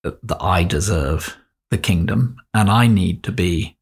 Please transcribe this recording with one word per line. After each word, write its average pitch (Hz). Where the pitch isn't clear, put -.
that, -
that -
I 90
deserve 80
the -
kingdom. 107
And 104
I 117
need 92
to -
be 90